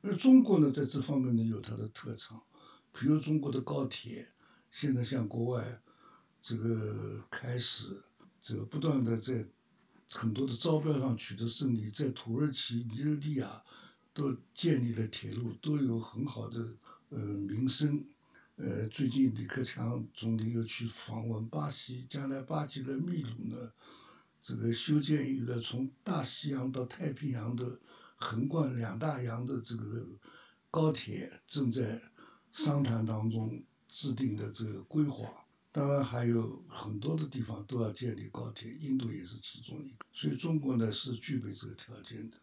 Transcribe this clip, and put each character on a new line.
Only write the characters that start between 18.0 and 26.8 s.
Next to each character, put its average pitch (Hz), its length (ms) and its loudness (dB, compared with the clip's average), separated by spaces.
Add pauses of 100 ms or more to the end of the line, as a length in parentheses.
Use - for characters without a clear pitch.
呃， 104 320 -2
最 135 200 0
近 120 240 4
李 113 140 -4
克 - 160 -2
强 120 500 -2
总 113 240 0
理 113 140 0
又 117 120 0
去 113 220 -4
访 113 420 -6
问 113 200 -2
巴 147 240 -4
西， 127 360 -8
将 139 220 -4
来 135 120 -4
巴 151 260 -2
西 127 160 -6
的 135 140 -2
秘 165 260 0
鲁 117 60 -4 (160)
呢， 117 260 -6 (720)
这 127 140 -6
个 113 160 2
修 151 280 4
建 139 340 2
一 131 100 0
个 120 160 0
从 123 300 -2 (140)
大 175 200 0
西 139 280 -2
洋 131 200 0
到 127 140 -2